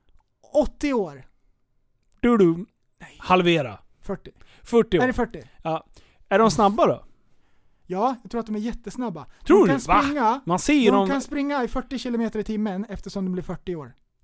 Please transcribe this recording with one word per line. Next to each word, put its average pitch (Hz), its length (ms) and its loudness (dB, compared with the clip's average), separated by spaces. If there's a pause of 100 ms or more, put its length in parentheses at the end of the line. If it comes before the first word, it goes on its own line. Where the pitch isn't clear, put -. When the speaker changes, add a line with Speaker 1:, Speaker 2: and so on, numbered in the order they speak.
(520)
Speaker 1:
åttio 285 400 0
år. 156 300 -4 (1000)
Speaker 2:
Du, 240 160 4
du. 175 160 6 (480)
Speaker 1:
Nej. - 180 -20
Speaker 2:
Halvera. 170 600 0 (240)
Speaker 1:
Fyrtio. - 300 -12 (300)
Speaker 2:
Fyrtio 226 360 2
år. - 40 2
Speaker 1:
Är 254 40 2
det 254 60 -2
fyrtio? 196 320 -6 (180)
Speaker 2:
Ja. 160 240 -6 (420)
Är 196 100 2
de 220 120 6
snabba 214 360 2
då? 135 180 -2 (800)
Speaker 1:
Ja, 226 360 -2
jag - 80 -20
tror 233 100 -6
att 226 60 -10
de 214 100 -8
är 214 40 -6
jättesnabba. 214 680 -10 (200)
Speaker 2:
Tror 339 200 6
Speaker 1:
De 269 80 4
Speaker 2:
du? 262 60 0
Speaker 1:
kan 175 160 0
Speaker 2:
Va? 247 60 4
Speaker 1:
springa, 277 440 0
Speaker 2:
Man 175 120 0
ser - 160 0
ju 254 160 4
Speaker 1:
de - 60 4
Speaker 2:
dem 196 120 2
Speaker 1:
kan 277 120 -2
springa 285 440 -4
i 226 40 -6
fyrtio 254 300 -8
kilometer 233 400 -4
i 208 60 -6
timmen 214 440 -6
eftersom 190 360 -10
de 185 80 -4
blir 180 100 -6
fyrtio 175 340 -10
år. 127 180 -16 (300)